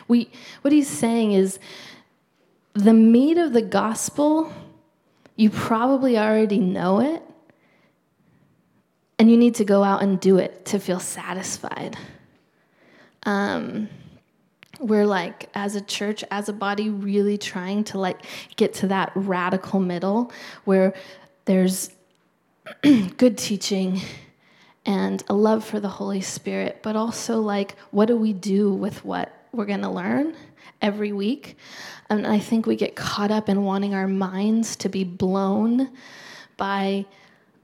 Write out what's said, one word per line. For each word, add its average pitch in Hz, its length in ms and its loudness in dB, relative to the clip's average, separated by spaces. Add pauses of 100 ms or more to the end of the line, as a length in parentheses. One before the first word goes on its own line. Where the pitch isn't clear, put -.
we, 233 240 2 (300)
what 285 100 0
he's 294 160 6
saying 226 460 0
is 190 260 2 (1120)
the 208 220 6
meat 233 440 6
of 330 140 2
the 233 100 4
gospel, 226 920 0 (840)
you 214 140 4
probably 247 680 2
already 214 420 2
know 185 420 0
it, 302 200 -2 (2000)
and 220 100 8
you 233 60 8
need 233 200 6
to 214 100 0
go 202 180 4
out 196 180 2
and 196 180 2
do 190 180 6
it - 300 -2
to 196 120 -2
feel 185 220 -4
satisfied. - 960 -10 (1300)
Um, 202 680 -4 (880)
we're, 214 260 2
like, 190 480 -4
as 202 220 -6
a 202 60 -6
church, 208 500 -8
as 208 180 -6
a 208 40 -8
body, 208 360 -4
really 202 480 0
trying 202 480 -6
to, 202 120 -8
like, 185 280 -4 (300)
get - 200 2
to 196 120 -2
that 190 280 0
radical 190 640 -2
middle 190 520 -2 (340)
where 190 280 4 (520)
there's 185 460 2 (920)
<clears throat> 233 340 4
good 247 200 4
teaching 190 640 -2 (840)
and 190 420 -2
a 202 60 -2
love 214 320 2
for 214 140 -6
the 202 100 -6
Holy 196 320 -6
Spirit, 196 600 -8
but 214 140 -4
also, 226 460 -2
like, 202 340 -2 (160)
what 208 140 4
do 240 100 4
we 220 180 0
do 196 380 0
with 196 320 -6
what 185 300 -6 (180)
we're 226 140 -6
gonna 196 260 -4
learn 240 440 -2 (460)
every 208 300 -2
week? 202 460 -4 (520)
And 214 160 0
I 214 140 2
think 226 260 -2
we 220 100 0
get 214 200 -4
caught - 360 -4
up 214 180 0
in 196 140 0
wanting 196 300 -2
our 190 140 -2
minds 196 720 -2
to - 120 -6
be 190 140 -4
blown 196 840 0 (680)
by, 196 500 -2 (580)